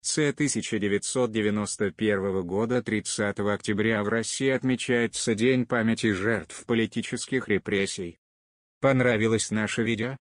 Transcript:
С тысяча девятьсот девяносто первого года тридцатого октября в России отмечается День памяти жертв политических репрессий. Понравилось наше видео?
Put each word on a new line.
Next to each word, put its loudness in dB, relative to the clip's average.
С 0
тысяча -2
девятьсот 0
девяносто 0
первого 0
года 0
тридцатого -2
октября 0
в -2
России -2
отмечается 0
День 2
памяти 2
жертв -2
политических -2
репрессий. -2
Понравилось 4
наше -2
видео? -2